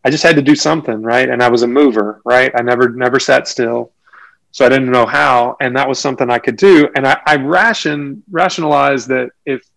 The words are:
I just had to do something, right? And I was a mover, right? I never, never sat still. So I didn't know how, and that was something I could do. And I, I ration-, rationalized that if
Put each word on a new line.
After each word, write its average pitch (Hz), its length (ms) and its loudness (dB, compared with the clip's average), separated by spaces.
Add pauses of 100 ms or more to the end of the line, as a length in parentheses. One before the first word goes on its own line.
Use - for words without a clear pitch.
I 131 60 2
just 151 120 -2
had 160 140 2
to 143 60 2
do 143 140 4
something, 143 460 -4
right? 123 260 0
And 123 140 -2
I 120 80 2
was 117 140 2
a - 20 0
mover, 120 580 0
right? 127 300 2
I 120 80 -2
never, 123 260 0
never 127 320 -2
sat - 260 0
still. 120 460 -6 (580)
So - 140 0
I 123 60 6
didn't 131 200 0
know 123 140 2
how, 123 560 0
and 127 160 -4
that 135 100 0
was 135 120 -4
something 127 320 -4
I 120 80 0
could 120 180 -4
do. 170 400 6
And 135 100 -2
I, 135 200 0
I 151 100 2
ration-, 147 960 -2
rationalized 147 760 0
that 127 240 -4 (120)
if 135 320 -8